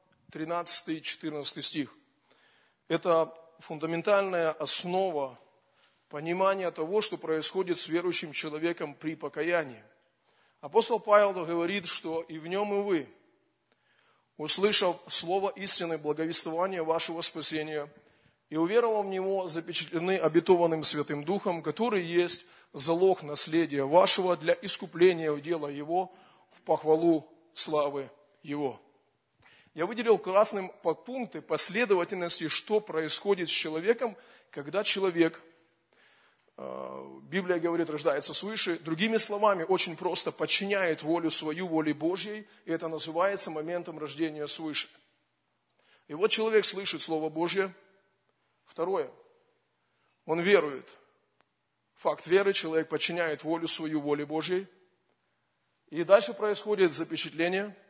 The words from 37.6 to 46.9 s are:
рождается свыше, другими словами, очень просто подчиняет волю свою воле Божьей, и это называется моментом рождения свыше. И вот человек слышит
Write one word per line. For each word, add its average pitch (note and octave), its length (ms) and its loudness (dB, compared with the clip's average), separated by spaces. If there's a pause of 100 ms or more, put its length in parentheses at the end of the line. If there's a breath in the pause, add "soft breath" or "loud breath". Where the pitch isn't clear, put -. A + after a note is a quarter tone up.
рождается D3 420 0
свыше, F#3+ 460 -2
другими E3 380 0
словами, G3+ 480 2
очень F3 320 0
просто E3+ 360 -2
подчиняет F#3 720 0
волю D#3+ 280 0
свою D#3 360 0
воле D#3+ 260 0
Божьей, F#3+ 540 -4 (180 soft breath)
и D3+ 60 -8
это E3 180 -4
называется E3+ 600 0
моментом E3 480 -6
рождения D3+ 480 -6
свыше. D3+ 420 -6 (1200 soft breath)
И D3 60 -12
вот F#3+ 160 2
человек A3 340 2
слышит F#3+ 380 -2